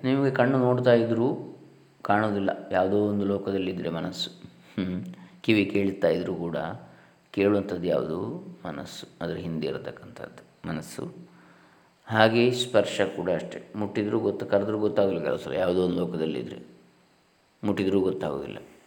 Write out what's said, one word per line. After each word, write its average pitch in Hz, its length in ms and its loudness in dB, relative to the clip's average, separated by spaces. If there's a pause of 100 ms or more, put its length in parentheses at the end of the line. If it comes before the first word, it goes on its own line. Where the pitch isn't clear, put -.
ನಿಮಗೆ 131 280 2
ಕಣ್ಣು 131 260 4
ನೋಡ್ತಾ 123 360 4
ಇದ್ದರೂ 113 340 4 (720)
ಕಾಣೋದಿಲ್ಲ. 101 480 2 (220)
ಯಾವುದೋ 95 260 4
ಒಂದು 104 280 2
ಲೋಕದಲ್ಲಿದ್ದರೆ 95 640 -2
ಮನಸ್ಸು, 82 400 -6 (460)
ಹ್ಮ್. 92 300 -4 (360)
ಕಿವಿ 107 240 4
ಕೇಳ್ತಾ 98 420 0
ಇದ್ದರೂ 87 280 0
ಕೂಡ 85 220 -4 (760)
ಕೇಳುವಂಥದ್ದು 98 540 2
ಯಾವುದು? 78 300 0 (480)
ಮನಸ್ಸು. 73 400 -10 (160)
ಅದರ 85 140 -4
ಹಿಂದೆ 82 320 -4
ಇರತಕ್ಕಂಥದ್ದು - 760 -10 (260)
ಮನಸ್ಸು. - 360 -8 (1040)
ಹಾಗೆಯೇ 113 440 6
ಸ್ಪರ್ಶ 113 500 2 (140)
ಕೂಡ 90 160 -4
ಅಷ್ಟೇ. 82 280 -4 (160)
ಮುಟ್ಟಿದ್ರೂ 107 440 -2
ಗೊತ್ತು, 104 260 -2
ಕರೆದ್ರೂ 101 340 0
ಗೊತ್ತಾಗಲ್ಲ 98 400 2
ಕೆಲವು 71 180 -2
ಸಲ, 67 160 -8
ಯಾವುದೋ 90 280 2
ಒಂದು 87 160 0
ಲೋಕದಲ್ಲಿದ್ದರೆ 80 640 -4 (1040)
ಮುಟ್ಟಿದ್ರೂ 98 360 2
ಗೊತ್ತಾಗೋದಿಲ್ಲ. 71 600 -2 (280)